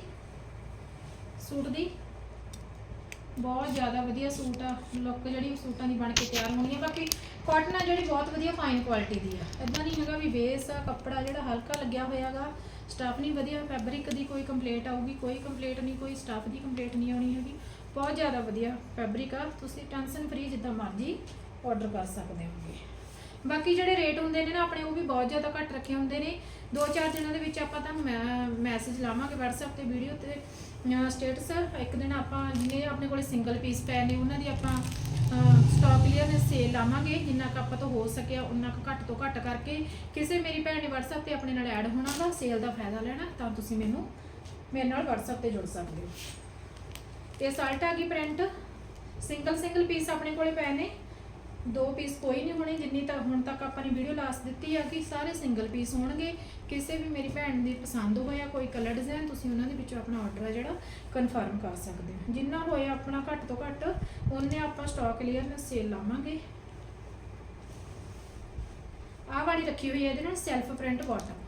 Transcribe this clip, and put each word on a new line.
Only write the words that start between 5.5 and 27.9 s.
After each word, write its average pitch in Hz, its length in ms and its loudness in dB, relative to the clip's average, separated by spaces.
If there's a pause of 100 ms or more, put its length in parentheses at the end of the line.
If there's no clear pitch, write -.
ਸੂਟਾਂ 247 320 -4
ਦੀ 247 60 2
ਬਣ 233 180 2
ਕੇ - 120 2
ਤਿਆਰ 226 260 0
ਹੋਣੀ 254 240 0
ਆ। 294 60 -2
ਬਾਕੀ 320 260 -2 (400)
ਕਾਟਨ 320 300 6
ਆ - 20 2
ਜਿਹੜੀ 349 260 4
ਬਹੁਤ 294 240 2
ਵਧੀਆ 320 240 0
ਫਾਈਨ 269 300 2
ਕੁਆਲਿਟੀ 214 380 0
ਦੀ 185 180 -4
ਆ, 160 60 -4 (180)
ਇੱਦਾਂ 269 220 0
ਨਹੀਂ 320 160 0
ਹੈਗਾ 302 180 0
ਵੀ 311 100 0
ਬੇਸ 247 420 2
ਆ, 285 160 -4
ਕੱਪੜਾ 262 360 -2
ਜਿਹੜਾ 277 200 -2
ਹਲਕਾ 254 380 0
ਲੱਗਿਆ 254 240 0
ਹੋਇਆ 262 260 -2
ਗਾ, 277 220 -4 (360)
ਸਟੱਫ 254 320 -2
ਨਹੀਂ 294 120 0
ਵਧੀਆ, 294 320 -2
ਫੈਬਰਿਕ 269 460 -4
ਦੀ 269 140 -2
ਕੋਈ 269 180 -4
ਕੰਪਲੇਂਟ 247 460 -2
ਆਊਗੀ, 247 260 -2
ਕੋਈ 254 240 -4
ਕੰਪਲੇਂਟ 262 420 -6
ਨਹੀਂ, 254 160 -2
ਕੋਈ 269 180 -6
ਸਟੱਫ 220 340 -6
ਦੀ 214 100 -6
ਕੰਪਲੇਂਟ 247 380 -4
ਨਹੀਂ 240 160 2
ਆਉਣੀ 247 220 2
ਹੈਗੀ। 269 200 -4 (400)
ਬਹੁਤ 285 200 0
ਜ਼ਿਆਦਾ 269 260 2
ਵਧੀਆ 226 360 -2 (200)
ਫੈਬਰਿਕ 240 380 -2
ਆ, 285 100 -4 (160)
ਤੁਸੀਂ - 300 -8
ਟੈਨਸ਼ਨ 277 380 -4
ਫ੍ਰੀ 269 160 -4
ਜਿੱਦਾਂ 247 280 -2
ਮਰਜ਼ੀ 220 440 -2 (500)
ਆਰਡਰ 214 220 2
ਕਰ 190 180 -2
ਸਕਦੇ 175 400 -6
ਹੋਗੇ। 170 360 -8 (640)
ਬਾਕੀ 311 280 4
ਜਿਹੜੇ 359 220 6
ਰੇਟ 311 220 4
ਹੁੰਦੇ 320 260 2
ਨੇ 320 80 0
ਨਾ 349 100 2
ਆਪਣੇ, 330 200 0
ਉਹ 311 120 -2
ਵੀ 339 80 0
ਬਹੁਤ 247 260 2
ਜ਼ਿਆਦਾ 294 200 0 (100)
ਘੱਟ 311 140 -4
ਰੱਖੇ 269 220 -4
ਹੁੰਦੇ 269 240 0
ਨੇ। 330 200 -2 (360)
ਦੋ 294 120 4
ਚਾਰ 311 220 2
ਦਿਨਾਂ 311 240 0
ਦੇ 320 60 -2
ਵਿੱਚ 311 200 -4
ਆਪਾਂ 294 220 -2
ਤੁਹਾਨੂੰ 302 240 -4